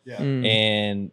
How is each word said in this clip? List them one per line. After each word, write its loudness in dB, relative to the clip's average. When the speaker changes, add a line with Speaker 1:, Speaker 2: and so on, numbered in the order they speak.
Speaker 1:
Yeah. -16
Speaker 2:
Mm. -2
Speaker 3:
and 2